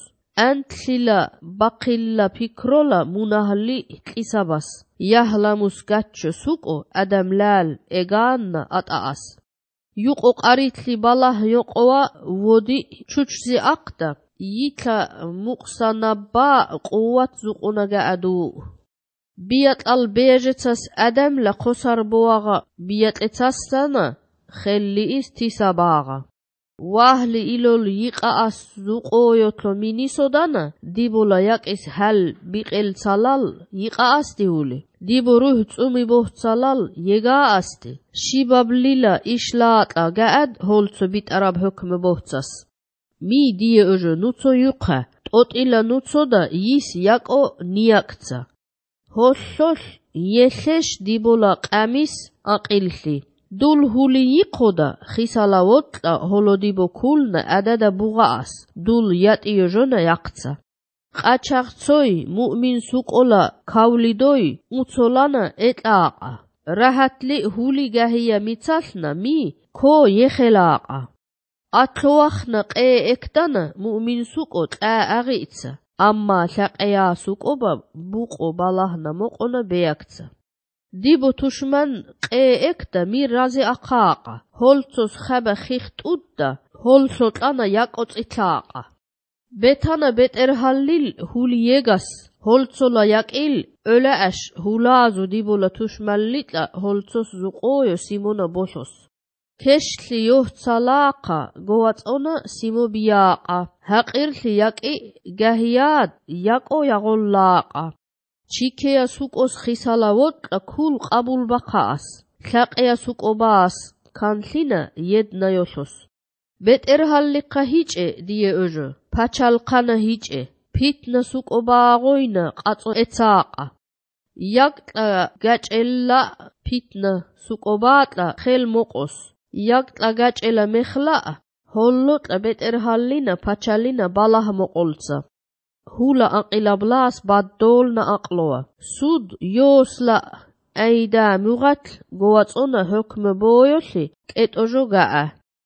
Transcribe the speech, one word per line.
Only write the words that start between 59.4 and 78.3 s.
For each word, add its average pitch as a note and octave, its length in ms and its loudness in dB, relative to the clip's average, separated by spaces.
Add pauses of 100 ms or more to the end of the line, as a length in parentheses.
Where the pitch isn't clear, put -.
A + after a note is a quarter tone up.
ჟონა, A3+ 320 0
იაყცა. E3 520 -2 (640)
ყაჩაღცოი, B3+ 1000 0 (140)
მუმინ, A#3+ 500 -2
სუკოლა, A#3+ 640 2 (200)
ქავლიდოი, A#3 840 2 (180)
უცოლანა, B3+ 760 0 (120)
ეტააყა. G#3 760 0 (360)
რაჰათლი, C4 720 0 (120)
ჰული, C4+ 400 -2
გაჰია, A#3 480 0
მიცალნა, A3 800 -4
მი, B3+ 200 -2 (360)
ქო, D4 300 4
იეხელააყა. G3+ 960 4 (720)
ათლოახნა, C4+ 920 2
ყე, B3 260 0 (200)
ექდანა, C4+ 540 -2 (100)
მუმინ, A3+ 500 -4
სუკო, C#4+ 460 -8
ტა, G#3+ 240 -4 (160)
აღიცა. A#3 640 -6 (240)
ამა, G#3 500 2
ლაყეა, G3+ 680 -2
სუკობა, G#3 580 -4 (360)
ბუყო, G#3+ 460 -8